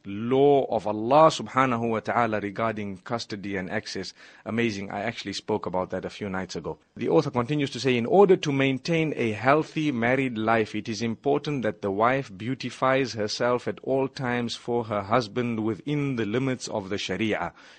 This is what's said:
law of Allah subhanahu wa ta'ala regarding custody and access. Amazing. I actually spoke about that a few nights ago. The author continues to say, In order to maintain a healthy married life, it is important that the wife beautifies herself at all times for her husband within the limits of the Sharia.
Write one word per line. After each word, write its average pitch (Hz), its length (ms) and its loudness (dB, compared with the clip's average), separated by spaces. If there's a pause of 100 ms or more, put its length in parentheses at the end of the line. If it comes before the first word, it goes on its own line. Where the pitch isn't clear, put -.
law 131 640 4
of 104 180 -2
Allah 120 440 6
subhanahu 120 580 0
wa 110 120 0
ta'ala 110 400 0
regarding 101 580 -4
custody 101 580 -6
and 90 140 -4
access. 98 420 -8 (320)
Amazing. 104 460 -2
I 101 100 -4
actually 101 320 -6
spoke 104 320 -4
about 92 260 -2
that 92 140 -6
a 90 60 -6
few - 180 -8
nights 92 260 -6
ago. 80 240 -8 (180)
The 117 120 -4
author 156 220 4
continues 131 400 -2
to 123 100 -8
say, 127 160 2
In 117 80 0
order 185 320 6
to 156 160 -2
maintain 139 640 0
a 113 160 0
healthy 147 580 2
married 123 460 0
life, 110 380 2
it 107 120 -4
is 107 140 -4
important 139 600 -2
that 107 180 -2
the 101 100 0
wife 117 460 2
beautifies 127 800 -2
herself 120 520 0
at 104 160 -6
all 135 240 0
times 123 480 -4
for 120 300 -4
her 104 180 -2
husband 113 640 0
within 139 520 -2
the 110 100 0
limits 127 420 -2
of 98 220 -4
the 101 80 -2
Sharia. 90 560 -2 (240)